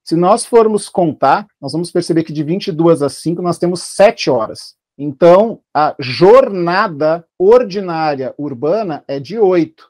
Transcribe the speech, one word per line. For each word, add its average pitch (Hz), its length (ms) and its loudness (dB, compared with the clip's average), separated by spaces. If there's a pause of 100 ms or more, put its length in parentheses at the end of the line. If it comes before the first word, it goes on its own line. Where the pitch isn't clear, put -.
Se - 100 -6
nós 185 300 0
formos 220 440 2
contar, 165 580 0 (140)
nós 135 120 -10
vamos 170 180 -6
perceber 170 320 -2
que 160 100 -8
de 147 120 -6
vinte 175 240 -6
e 180 40 -6
duas 160 300 2
às 139 120 -4
cinco 165 280 -6
nós 170 160 -4
temos 175 240 -4
sete 208 480 0
horas. - 440 -6 (220)
Então, 180 640 2 (160)
a 147 240 0
jornada 170 1300 2 (120)
ordinária 175 1000 0
urbana 147 680 -4
é 143 100 -6
de 160 200 -12
oito, 185 520 0